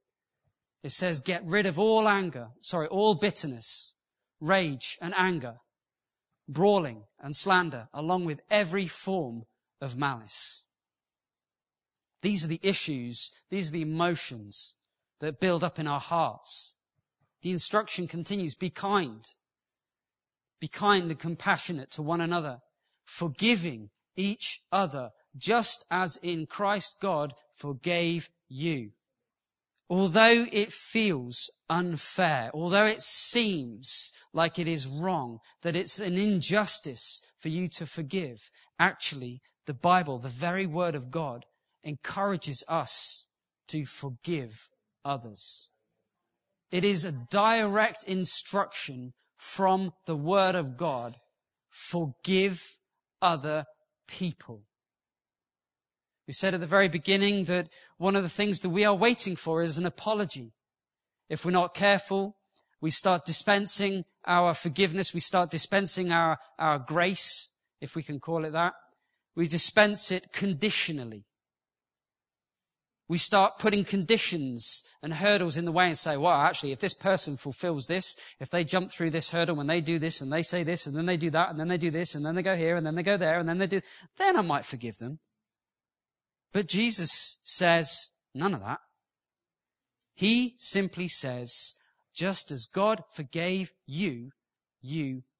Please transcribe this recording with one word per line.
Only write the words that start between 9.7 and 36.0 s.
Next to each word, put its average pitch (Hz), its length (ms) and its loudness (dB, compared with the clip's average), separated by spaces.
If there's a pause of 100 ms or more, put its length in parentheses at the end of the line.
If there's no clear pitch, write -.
of 127 160 -8
malice." 123 680 -4 (1600)
These 190 220 0
are 160 60 -2
the 165 120 -4
issues, 131 720 -2 (180)
these 185 200 -4
are - 20 -10
the 165 100 -4
emotions 156 920 -2 (460)
that 151 180 -6
build 175 240 2
up 170 160 -2
in 156 80 -4
our 143 140 -2
hearts. - 760 -4 (640)
The 175 100 -2
instruction 185 560 0
continues, 170 460 -4
"Be 185 160 -6
kind. 156 560 -2 (1300)
Be 156 80 -8
kind 190 420 2
and 156 100 -6
compassionate 165 720 -4
to - 120 -10
one 170 180 -2
another, 165 380 -4 (440)
forgiving 170 840 0 (260)
each - 560 -4
other, 143 400 -2 (260)
just 220 540 0
as 180 320 -2
in 170 240 -4
Christ 202 520 -2
God 151 360 -2 (200)
forgave 170 760 -2 (180)
you." 135 460 -6 (960)
Although 220 600 6
it 214 220 0
feels 147 800 -2 (180)
unfair, 160 840 0
although 175 360 4
it 214 160 0
seems 143 1080 0 (220)
like 165 240 2
it 170 100 -2
is 151 200 -2
wrong, 143 520 -4 (220)
that 170 140 -2
it's 180 240 -2
an 185 180 -2